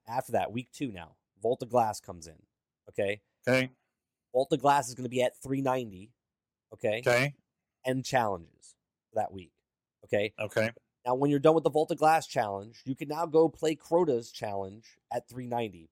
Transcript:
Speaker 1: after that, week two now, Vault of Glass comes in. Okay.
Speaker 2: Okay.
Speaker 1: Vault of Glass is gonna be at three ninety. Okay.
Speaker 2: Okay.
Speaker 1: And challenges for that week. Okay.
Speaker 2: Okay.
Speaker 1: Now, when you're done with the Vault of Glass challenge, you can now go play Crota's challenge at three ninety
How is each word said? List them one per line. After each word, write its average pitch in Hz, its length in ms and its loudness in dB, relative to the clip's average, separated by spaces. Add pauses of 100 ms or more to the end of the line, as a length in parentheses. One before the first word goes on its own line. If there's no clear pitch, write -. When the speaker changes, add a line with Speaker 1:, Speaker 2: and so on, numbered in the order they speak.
Speaker 1:
after 120 240 -6
that, 98 220 0
week 123 180 -8
two 131 220 -8
now, 85 220 -16 (260)
Vault 117 200 0
of 120 80 -10
Glass 113 300 2
comes 87 280 -14
in. 78 140 -20 (460)
Okay. 101 320 -2 (260)
Speaker 2:
Okay. 127 260 2 (600)
Speaker 1:
Vault 131 220 0
of 143 80 0
Glass 143 260 4
is 120 80 -10
gonna 123 140 -8
be 123 140 0
at 123 120 0
three 135 260 -4
ninety. 120 500 -2 (600)
Okay. 110 260 0
Speaker 2:
Okay. 123 340 2 (520)
Speaker 1:
And 131 200 -2
challenges 104 680 -4 (340)
for 110 100 -4
that 98 140 -2
week. 92 180 -16 (540)
Okay. 107 340 0
Speaker 2:
Okay. 110 320 -2 (340)
Speaker 1:
Now, 123 100 0
when 139 160 2
you're 143 80 2
done 156 160 6
with 160 100 4
the 165 40 6
Vault 156 220 0
of 160 60 -4
Glass 156 300 4
challenge, 107 580 -4
you 131 100 -6
can 143 140 -8
now 151 160 -4
go 160 240 6
play 160 260 -2
Crota's 147 560 0
challenge 101 640 -8 (140)
at 123 160 -6
three 123 200 -12
ninety 107 440 -6